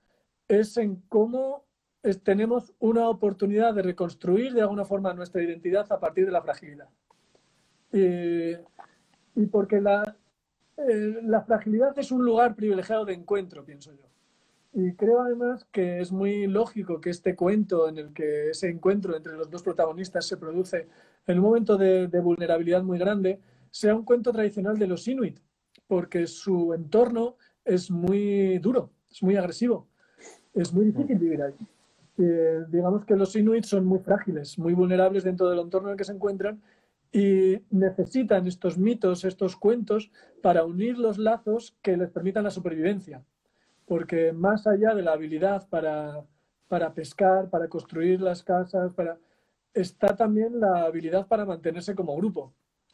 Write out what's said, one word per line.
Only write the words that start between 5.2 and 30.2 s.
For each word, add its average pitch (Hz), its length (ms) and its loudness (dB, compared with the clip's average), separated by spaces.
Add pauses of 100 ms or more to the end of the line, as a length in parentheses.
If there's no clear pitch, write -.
identidad 175 480 -2
a 196 80 -2
partir 185 260 0
de 196 60 -2
la 175 100 0
fragilidad. 147 480 -10 (1040)
Eh, 170 680 0 (760)
y 214 120 4
porque 208 340 2
la, 202 340 0 (600)
eh, 220 460 -2
la 220 180 2
fragilidad 220 560 0
es 277 140 -6
un 247 140 0
lugar 233 300 4
privilegiado 214 500 -2
de 196 80 -6
encuentro, 175 500 -6
pienso 143 300 -20
yo. 139 100 -20 (680)
Y 185 220 0
creo 226 280 4
además 247 500 -2
que 180 280 -2
es 180 120 -6
muy 202 340 -2
lógico 196 560 -2
que 180 80 -6
este 180 260 -4
cuento 185 540 2
en 156 80 -10
el 151 160 -14
que 151 380 -4
ese 175 180 -4
encuentro 185 460 0
entre 156 200 -10
los 156 140 -8
dos 175 140 -14
protagonistas 170 640 -4
se 185 100 -8
produce 170 500 -6 (380)
en 180 140 2
un 185 60 4
momento 220 300 4
de, 190 320 4
de 175 120 0
vulnerabilidad 170 640 2
muy 180 160 -2
grande, 196 400 0 (320)
sea 214 240 2
un 226 100 -4
cuento 240 260 2
tradicional 208 460 -2
de 208 100 0
los 175 200 -4
inuit, 247 320 -4 (480)
porque 175 400 -2
su 170 460 -2
entorno 226 640 0 (280)
es 180 240 0
muy 190 720 0
duro, 240 320 0 (180)
es - 140 -10
muy 190 140 4
agresivo, 190 500 -2 (640)